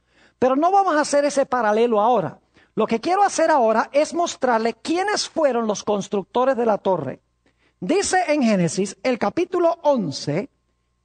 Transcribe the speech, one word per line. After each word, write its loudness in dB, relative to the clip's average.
Pero 2
no 2
vamos 2
a 2
hacer 0
ese 0
paralelo 0
ahora. 0
Lo 0
que -2
quiero 0
hacer 0
ahora 2
es 0
mostrarle -2
quiénes -4
fueron 0
los -4
constructores -2
de -2
la 0
torre. -4
Dice -2
en 2
Génesis, 0
el -2
capítulo 0
once, -2